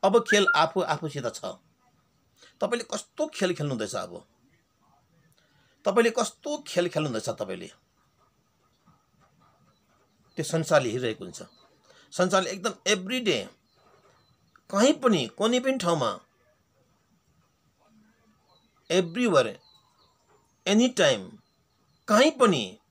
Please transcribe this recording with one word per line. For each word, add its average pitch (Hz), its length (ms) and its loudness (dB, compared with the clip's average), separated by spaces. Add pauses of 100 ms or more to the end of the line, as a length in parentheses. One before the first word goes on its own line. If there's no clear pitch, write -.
अब 202 160 6
खेल 208 360 2
आफू 160 260 2
आफूसित 147 460 -4
छ। - 180 -10 (1160)
तपाईँले 233 220 -2
कस्तो - 440 -8
खेल 185 260 -2
खेल्नुहुँदैछ? 127 420 -6
अब 90 320 -10 (1600)
तपाईँले 226 240 4
कस्तो 240 580 -6
खेल 175 220 -2
खेल्नुहुँदैछ? 131 400 -4
तपाईँले 95 420 -8 (2750)
त्यो 160 80 -4
संसारले 156 460 0
हेरिरहेको 117 340 -4
हुन्छ। - 200 -16 (680)
संसारले 185 380 0
एकदम 196 240 -6 (140)
every 208 360 -2
day, 135 240 -2 (1200)
कहीँ 240 240 4
पनि, 202 340 2
कुनै 233 320 -2
पनि 262 180 -2
ठाउँमा, 160 420 -2 (2750)
everywhere, 170 640 2 (1120)
anytime, 180 640 2 (760)
कहीँ 254 240 6
पनि 175 480 2 (120)